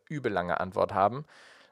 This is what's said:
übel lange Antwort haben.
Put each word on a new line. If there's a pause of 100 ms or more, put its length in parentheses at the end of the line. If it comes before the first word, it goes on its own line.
übel
lange
Antwort
haben. (460)